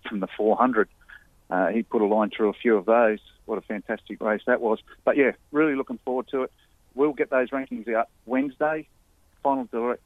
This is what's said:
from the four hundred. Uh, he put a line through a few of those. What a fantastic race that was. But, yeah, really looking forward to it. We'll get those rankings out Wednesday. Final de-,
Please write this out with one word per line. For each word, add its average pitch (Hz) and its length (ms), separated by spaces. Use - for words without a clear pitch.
from 104 120
the 95 80
four 107 200
hundred. 117 320
Uh, 90 180
he 110 160
put 113 180
a 104 40
line 107 300
through 107 140
a 95 40
few 113 240
of 90 80
those. 110 340
What 110 120
a 90 40
fantastic 107 600
race 107 260
that 123 140
was. 110 180
But, - 140
yeah, 127 140
really 147 240
looking 127 240
forward 127 300
to 131 140
it. - 80
We'll 143 180
get 135 160
those 127 200
rankings 120 440
out 113 140
Wednesday. 147 600
Final 135 220
de-, 117 400